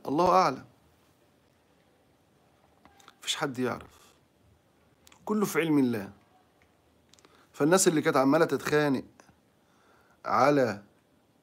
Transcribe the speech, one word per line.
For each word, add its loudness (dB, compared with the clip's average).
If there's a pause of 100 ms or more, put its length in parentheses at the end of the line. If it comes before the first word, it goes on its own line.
الله 0
أعلم. 2 (2500)
مفيش -8
حد -6
يعرف، -8 (1080)
كله -2
في -4
علم 2
الله. -2 (1400)
فالناس 2
اللي 0
كانت 0
عمالة 4
تتخانق -2 (1200)
على، 0 (600)